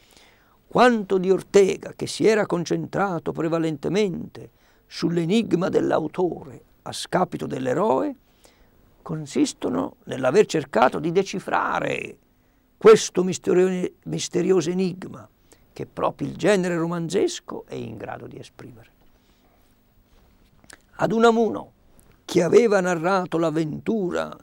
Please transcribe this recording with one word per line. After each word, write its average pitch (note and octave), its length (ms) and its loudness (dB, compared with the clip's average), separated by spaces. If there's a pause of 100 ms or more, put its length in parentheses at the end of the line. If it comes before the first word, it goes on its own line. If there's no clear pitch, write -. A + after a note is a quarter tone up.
(680)
quanto G#3+ 500 2
di F#3 140 2
Ortega, F#3 680 2
che C#3+ 100 -8
si - 200 -2
era G#3+ 180 4
concentrato E3 880 -4
prevalentemente D#3+ 1160 -4 (360)
sull'enigma E3+ 840 0
dell'autore D3+ 920 -2 (200)
a - 100 -12
scapito E3 540 -4
dell'eroe, E3 680 -2 (840)
consistono - 1040 -4
nell'aver C3 400 2
cercato F3+ 540 0
di D#3 120 -4
decifrare - 1080 -4 (580)
questo G#3 480 8
misterio-, F3+ 680 2 (120)
misterioso E3+ 640 0
enigma F3+ 580 -4 (460)
che - 140 -10
proprio C#3+ 420 -4
il C3+ 80 -10
genere F3+ 400 0
romanzesco E3+ 920 -4
è - 80 -16
in A#2 220 -10
grado A#2+ 300 -14
di C3 120 -18
esprimere. A#2 520 -20 (2000)
Ad D#3+ 160 0
Unamuno, A3+ 600 4 (540)
che F3+ 160 2
aveva G3 380 6
narrato F3+ 580 0
l'avventura E3 1040 -2